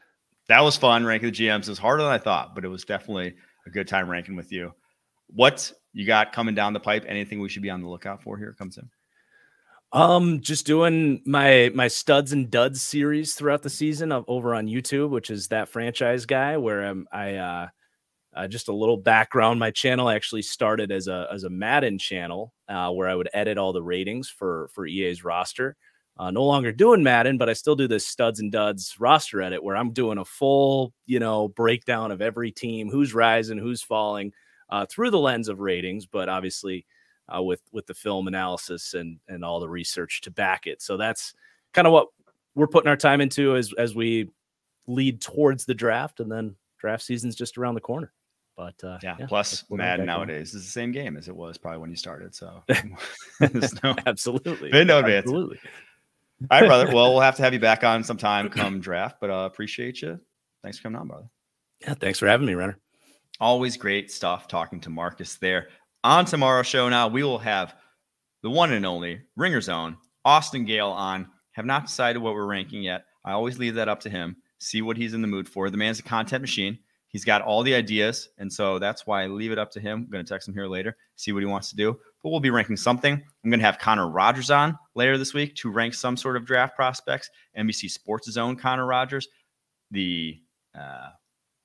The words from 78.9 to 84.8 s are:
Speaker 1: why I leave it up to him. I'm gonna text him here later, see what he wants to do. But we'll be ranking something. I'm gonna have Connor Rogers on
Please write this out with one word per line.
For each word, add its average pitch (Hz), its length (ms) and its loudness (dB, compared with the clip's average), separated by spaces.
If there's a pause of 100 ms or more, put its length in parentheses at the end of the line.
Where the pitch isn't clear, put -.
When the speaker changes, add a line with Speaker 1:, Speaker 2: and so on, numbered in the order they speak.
Speaker 1:
why 98 180 -2
I - 20 -6
leave 107 240 -6
it 107 80 -2
up 107 140 -4
to 104 80 -14
him. 107 240 -6
I'm 120 60 -16
gonna 92 140 -8
text 95 220 -10
him 98 80 -12
here 98 140 -6
later, 95 280 -6 (200)
see - 160 -8
what 98 100 -2
he 98 40 -2
wants 98 240 -6
to 104 60 -16
do. 107 220 0 (240)
But - 80 -6
we'll 156 100 -2
be 135 100 2
ranking 113 260 0
something. 123 380 0
I'm 143 360 -6
gonna 117 120 2
have 104 160 4
Connor 104 300 2
Rogers 120 420 2
on 147 280 4 (160)